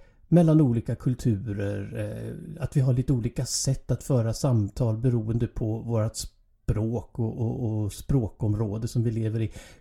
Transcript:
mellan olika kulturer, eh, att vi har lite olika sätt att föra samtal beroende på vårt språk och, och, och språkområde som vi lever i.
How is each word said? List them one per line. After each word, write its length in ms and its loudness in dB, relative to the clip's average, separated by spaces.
mellan 340 8
olika 340 2
kulturer, 1040 -2
eh, 640 -8
att 120 -4
vi 60 6
har 120 4
lite 200 2
olika 320 -2
sätt 460 -2
att 120 -2
föra 300 2
samtal 640 0
beroende 500 0
på 320 -4
vårt 360 -2
språk 1040 -4
och, 220 -2
och, 420 -2
och 100 -4
språkområde 920 -2
som 160 0
vi 80 0
lever 300 -2
i. 120 -4